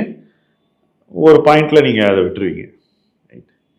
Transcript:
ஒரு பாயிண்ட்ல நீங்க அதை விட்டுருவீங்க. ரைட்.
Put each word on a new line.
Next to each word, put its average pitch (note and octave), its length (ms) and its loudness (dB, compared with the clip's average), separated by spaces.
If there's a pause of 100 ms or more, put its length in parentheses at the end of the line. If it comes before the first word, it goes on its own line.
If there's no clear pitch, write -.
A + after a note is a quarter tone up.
(1300)
ஒரு D3+ 200 6
பாயிண்ட்ல D3+ 420 2
நீங்க A2 220 -2
அதை F#2+ 140 0
விட்டுருவீங்க. F#2 400 -8 (680)
ரைட். - 180 -20 (280)